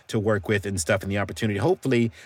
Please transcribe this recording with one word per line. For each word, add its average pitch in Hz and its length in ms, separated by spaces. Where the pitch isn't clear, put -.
to - 140
work 101 260
with 101 180
and 101 160
stuff 98 220
and 98 80
the 101 80
opportunity. 101 400
Hopefully, 120 540